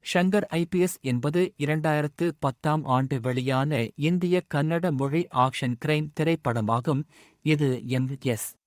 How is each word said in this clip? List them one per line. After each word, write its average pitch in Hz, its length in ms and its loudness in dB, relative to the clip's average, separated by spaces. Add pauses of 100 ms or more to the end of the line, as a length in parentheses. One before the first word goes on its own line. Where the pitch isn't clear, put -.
ஷங்கர் 190 440 2
ஐ 170 160 0
பி 180 140 -2
எஸ் 180 220 0
என்பது 135 400 0 (160)
இரண்டாயிரத்து 151 680 0 (140)
பத்தாம் 151 460 -2
ஆண்டு 131 340 0
வெளியான 127 600 0 (160)
இந்திய 175 540 2
கன்னட 165 420 0
மொழி 139 320 0 (140)
ஆக்ஷன் 127 400 2
கிரைம் 151 360 -2
திரைப்படமாகும். 131 880 0 (440)
இது 147 240 2 (200)
எம் 131 180 0 (180)
எஸ் 117 220 -2 (200)